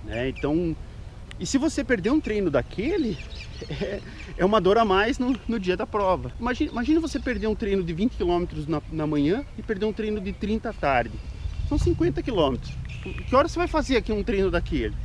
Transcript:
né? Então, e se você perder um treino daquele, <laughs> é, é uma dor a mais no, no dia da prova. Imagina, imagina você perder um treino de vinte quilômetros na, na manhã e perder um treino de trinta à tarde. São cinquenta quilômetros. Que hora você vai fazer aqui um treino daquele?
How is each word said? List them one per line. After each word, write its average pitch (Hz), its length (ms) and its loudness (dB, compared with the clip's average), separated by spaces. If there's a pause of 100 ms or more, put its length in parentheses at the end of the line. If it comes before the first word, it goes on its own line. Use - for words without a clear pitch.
né? - 240 -4
Então, 156 480 0 (640)
e 180 60 -4
se 277 120 0
você 285 260 2
perder 208 260 0
um 302 100 4
treino 208 300 0
daquele, 214 680 0 (280)
<laughs> - 240 -12
é, 190 320 -4 (360)
é - 60 2
uma 208 160 6
dor 190 180 6
a 233 60 6
mais 208 360 4
no, 254 160 2 (120)
no 226 120 0
dia 180 180 0
da 214 80 -2
prova. 180 540 0
Imagina, 247 320 -2
imagina 247 280 2
você 285 200 -2
perder 220 280 -2
um 214 80 2
treino 196 280 0
de 165 100 -4
vinte 196 240 0
quilômetros 175 500 0
na, 156 140 0 (100)
na 156 160 -2
manhã 151 380 2 (120)
e - 40 -10
perder 208 240 -2
um 214 80 0
treino 214 260 -2
de 196 140 -6
trinta 214 380 -2
à - 20 -6
tarde. 135 400 2 (560)
São 294 80 4
cinquenta 349 440 2
quilômetros. 156 520 2 (540)
Que - 80 2
hora 285 120 8
você - 100 -4
vai 339 100 2
fazer 269 300 2
aqui 214 140 0
um 202 120 0
treino 196 280 2
daquele? 131 540 0